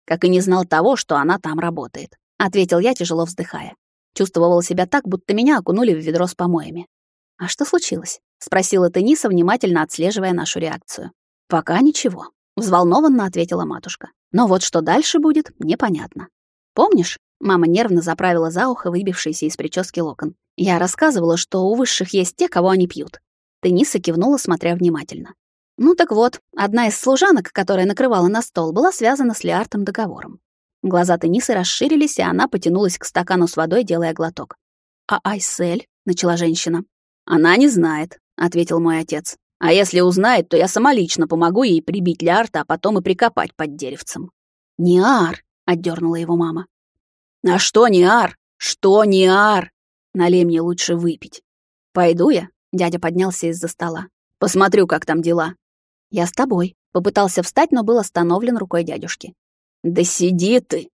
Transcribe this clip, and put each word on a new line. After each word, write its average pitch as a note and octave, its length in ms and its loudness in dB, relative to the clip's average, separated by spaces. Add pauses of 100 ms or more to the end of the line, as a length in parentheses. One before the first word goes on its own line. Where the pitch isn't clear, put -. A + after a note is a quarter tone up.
как E3 180 -2
и F3 60 4
не F3+ 120 4
знал F#3 240 2
того, F3+ 300 2
что D#3+ 220 -2
она E3 200 0
там D#3 220 -8
работает», C#3+ 560 -10 (240)
ответил F#3 400 0
я, B3 160 2
тяжело E3 300 -4
вздыхая. - 500 -12 (380)
Чувствовала F3 480 2
себя F3+ 240 -2
так, C#4 220 -2
будто F#3 260 -4
меня B3 240 2
окунули G3 360 0
в D#3 60 -2
ведро E3 280 -2
с - 80 -10
помоями. E3+ 520 -4 (500)
«А F3+ 100 -10
что C#4+ 180 -4
случилось?» F#3+ 540 -4 (180)
спросила F#3 540 0
Тениса, A#3+ 360 2
внимательно F3+ 540 2
отслеживая F#3 520 -2
нашу E3 260 -6
реакцию. - 520 -10 (360)
«Пока E3+ 340 0
ничего», C4+ 480 0 (260)
взволнованно G3+ 720 2
ответила F3 400 -4
матушка. - 460 -14 (200)
«Но A3 160 2
вот F#3 140 2
что - 200 -2
дальше B3+ 380 0
будет, D4+ 400 0
непонятно. - 680 -4 (460)
Помнишь?» C4 440 2 (220)
Мама F3 280 2
нервно F#3 340 2
заправила E3 500 -2
за G#3 180 -2
ухо A#3+ 200 -6
выбившийся F3 580 -4
из - 100 -6
прически F3+ 420 -6
локон. D#3 360 -8 (200)
«Я F3+ 240 0
рассказывала, F3+ 560 0
что F#3 300 -2
у G#3 100 2
высших A#3 380 -2
есть F#3 220 -2
те, F4+ 120 0
кого F3+ 220 2
они F#3 180 4
пьют». - 320 -14 (420)
Тениса F#3 380 2
кивнула, F3+ 380 0
смотря E3+ 380 -2
внимательно. E3+ 580 -4 (440)
«Ну D#4+ 180 4
так E4+ 160 2
вот, A#3 280 2 (160)
одна G#3 320 0
из - 120 -2
служанок, C4+ 520 2
которая F#3+ 340 0
накрывала G#3 420 2
на G#3+ 140 0
стол, E3 320 -4
была D4+ 180 0
связана A#3+ 420 0
с - 100 -10
Лиартом G3 400 -4
договором». - 560 -8 (440)
Глаза F3 340 2
Тенисы F3+ 360 0
расширились, C#4+ 640 0
и - 20 -2
она F3+ 280 0
потянулась F#3 480 -2
к - 80 -16
стакану F3+ 420 -2
с - 80 -8
водой, E3+ 300 0
делая E3+ 280 -2
глоток. E3 440 -10 (500)
«А G#3 160 -2
Айсель?» F#3+ 640 -4 (180)
начала F3+ 300 0
женщина. E3+ 480 -2 (420)
«Она E3+ 300 4
не C#4 140 6
знает», E3 500 -2 (160)
ответил E3+ 460 -2
мой E3 180 0
отец. D#3+ 380 -8 (220)
«А E3 120 2
если F#3 300 4
узнает, F#3 480 2
то E3+ 80 2
я F3+ 100 4
самолично G#3+ 580 2
помогу E3+ 380 2
ей E3+ 180 2
прибить F3 400 -2
Лиарта, E3+ 400 0
а - 40 -8
потом F#3+ 340 0
и - 20 -2
прикопать F#3 540 -2
под D3+ 220 -8
деревцем». - 540 -12 (460)
«Ниар!» F3+ 680 2 (200)
отдернула E3+ 520 -2
его E3+ 180 -2
мама. E3+ 320 -4 (800)
«А F#3 120 2
что A3+ 280 4
Ниар? G3 500 4 (200)
Что G3+ 480 2
Ниар? F#3+ 640 2 (420)
Налей F3 300 2
мне E3 160 0
лучше F3 360 -4
выпить». - 480 -6 (500)
«Пойду F3 360 4
я», F3+ 200 0 (240)
дядя F3 260 -2
поднялся F3 480 -2
из-за E3+ 220 -6
стола. F3 380 -8 (300)
«Посмотрю, F#3+ 480 2
как D#3 200 -4
там E3 160 -2
дела». E3+ 340 -2 (560)
«Я F3 160 -2
с - 60 -8
тобой», F#3 420 -2 (160)
попытался G3 500 0
встать, D#4+ 300 0
но B3 120 0
был A3+ 160 2
остановлен G3 580 -2
рукой F3+ 260 -4
дядюшки. - 500 -10 (500)
«Да F3 220 0
сиди F#3 560 2
ты», - 360 -8